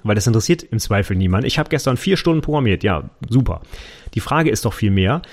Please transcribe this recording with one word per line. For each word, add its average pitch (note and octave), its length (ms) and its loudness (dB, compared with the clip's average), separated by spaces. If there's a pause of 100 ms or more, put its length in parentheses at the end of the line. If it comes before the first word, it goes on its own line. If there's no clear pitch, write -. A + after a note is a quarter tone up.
weil G#2+ 120 0
das G#2 120 0
interessiert A2+ 360 2
im - 160 -4
Zweifel G2+ 380 -2
niemand. F#2 300 2
Ich A2+ 120 -2
habe D3+ 120 -4
gestern C#3 260 0
vier F#3+ 220 0
Stunden D#3+ 240 0
programmiert, C3 420 0
ja, E2+ 240 0 (180)
super. B2 360 0 (500)
Die A2 80 -2
Frage D#3 300 0
ist G#2+ 160 -2
doch G#2 80 -2
vielmehr, G2+ 480 2 (100)